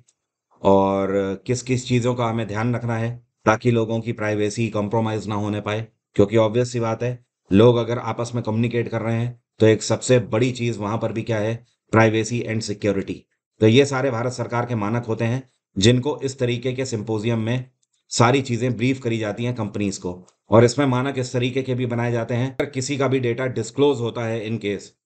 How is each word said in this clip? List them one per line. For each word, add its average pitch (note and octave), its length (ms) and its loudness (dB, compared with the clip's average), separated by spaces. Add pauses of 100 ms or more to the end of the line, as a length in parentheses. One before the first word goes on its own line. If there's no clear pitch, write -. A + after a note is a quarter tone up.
(640)
और G2 500 4 (340)
किस A#2+ 160 -2
किस B2 260 -2
चीज़ों B2 260 0
का A#2+ 120 -2
हमें A2+ 220 -2
ध्यान A2 260 -2
रखना A#2 220 -4
है A#2 180 -4 (320)
ताकि A2 240 2
लोगों A2+ 300 2
की A#2 140 -4
प्राइवेसी G#2+ 560 -2
कॉम्प्रोमाइज G#2+ 560 -2
ना G#2+ 100 -4
होने G#2 240 -2
पाए, G#2+ 260 -4 (300)
क्योंकि G2+ 220 4
obvious A2 280 2
सी A#2+ 140 -4
बात A2+ 220 -2
है, B2 220 -6 (260)
लोग A#2 280 8
अगर A#2 220 -2
आपस A#2 340 -6
में A#2+ 100 -2
कम्युनिकेट A#2 440 0
कर A2+ 140 -4
रहे A2+ 140 0
हैं A#2+ 240 -4 (200)
तो A2 60 8
एक A2 160 6
सबसे A#2+ 380 2
बड़ी A2 320 0
चीज़ A#2 260 -4
वहाँ G#2 200 -4
पर A2 140 -4
भी A2 100 -6
क्या A2 160 -2
है, A2 160 -2 (380)
प्राइवेसी A2 520 4
and A2 180 -4
सिक्योरिटी। G2 640 -4 (360)
तो A2 60 6
ये A#2+ 200 8
सारे C3 240 -2
भारत A#2+ 220 -4
सरकार A#2+ 340 -4
के A#2+ 100 -4
मानक A2 280 -2
होते A2+ 200 -2
हैं B2 180 -2 (340)
जिनको B2 440 2
इस C3+ 180 -8
तरीके A#2+ 340 -2
के B2+ 140 -4
सिंपोजियम A2+ 540 -2
में B2 300 -4 (420)
सारी C3 300 4
चीज़ें A#2+ 340 -2
ब्रीफ C3 260 0
करी A2+ 160 -2
जाती G#2+ 260 -4
हैं B2 120 -2
कंपनीज G#2 420 -4
को। F2+ 140 -8 (380)
और A#2 140 8
इसमें C3+ 240 2
मानक C3 300 -2
इस B2+ 140 -6
तरीके B2+ 300 -2
के C3 120 -4
भी B2 120 -4
बनाए A#2 260 -2
जाते A#2 220 -4
हैं, B2 160 -2
अगर C#3 200 -6
किसी C#3 280 -6
का C3+ 100 2
भी C3 120 0
डेटा A#2+ 280 -2
डिस्क्लोज B2 520 0
होता A#2 240 -4
है A2+ 200 -4
in A2 160 -4
case, G2+ 260 -4 (200)